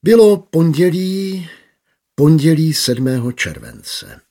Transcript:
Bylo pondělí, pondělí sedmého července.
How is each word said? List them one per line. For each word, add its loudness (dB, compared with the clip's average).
Bylo 4
pondělí, -2
pondělí 2
sedmého -4
července. -14